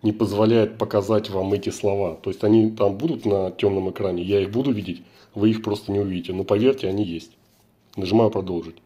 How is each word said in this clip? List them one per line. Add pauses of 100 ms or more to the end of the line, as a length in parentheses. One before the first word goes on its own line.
не
позволяет
показать
вам
эти
слова.
То
есть
они
там
будут
на
темном
экране,
я
их
буду
видеть, (320)
вы
их
просто
не
увидите.
Но
поверьте,
они
есть. (600)
Нажимаю
«Продолжить».